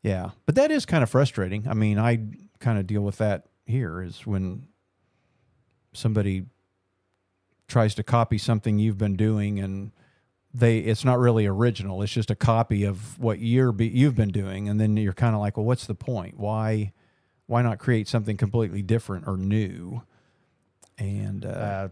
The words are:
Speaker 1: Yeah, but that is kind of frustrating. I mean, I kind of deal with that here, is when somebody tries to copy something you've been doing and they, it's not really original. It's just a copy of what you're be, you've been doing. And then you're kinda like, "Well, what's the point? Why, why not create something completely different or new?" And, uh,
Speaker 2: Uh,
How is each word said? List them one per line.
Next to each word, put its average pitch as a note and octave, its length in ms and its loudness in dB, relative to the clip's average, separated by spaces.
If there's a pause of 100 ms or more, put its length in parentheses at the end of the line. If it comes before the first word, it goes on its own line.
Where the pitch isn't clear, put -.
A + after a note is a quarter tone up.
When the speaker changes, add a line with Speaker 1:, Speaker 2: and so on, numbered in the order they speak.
Speaker 1:
Yeah, F#2+ 280 -2 (160)
but D#3 100 2
that D4 140 4
is D4+ 140 0
kind D#3+ 180 2
of A2+ 80 2
frustrating. G#2+ 580 0
I - 60 -2
mean, G#2+ 240 2
I A#2 220 2 (380)
kind A2+ 200 0
of F#2+ 80 -2
deal G#2 160 -2
with G2+ 160 -4
that G2+ 280 -2 (200)
here, A2+ 360 -4
is F2 240 -14
when G2 400 -4 (1300)
somebody G2+ 520 -2 (1200)
tries A2 300 2
to G#2+ 60 -6
copy A#2 360 2
something G#2+ 400 0
you've G#2+ 200 0
been G2+ 180 0
doing G#2 420 0
and G2 320 -6 (640)
they, A#2 240 4
it's G#2+ 260 0
not B2+ 140 4
really A2+ 280 4
original. G2 560 0
It's G#2 100 -2
just A2+ 180 -2
a G#2 60 -2
copy A2+ 480 2
of G2 340 -6
what A2 220 -2
you're A#2+ 320 4
be, A2 160 0
you've B2+ 260 4
been G#2+ 160 2
doing. G2 380 -4
And G#2 120 0
then G#2+ 160 4
you're G#2 160 0
kinda A2+ 260 2
like, G#2 180 -2
"Well, A2 100 -2
what's B2 200 0
the G#2+ 100 -6
point? G2 420 -8
Why, A2 540 -2 (540)
why A#2+ 160 2
not A2+ 160 0
create A2+ 300 2
something A2 280 -2
completely G2+ 460 0
different G2 440 -2
or F#2+ 100 -2
new?" F#2+ 680 -2 (960)
And, G2+ 480 -6
uh, - 40 -8
Speaker 2:
Uh, G2 440 -6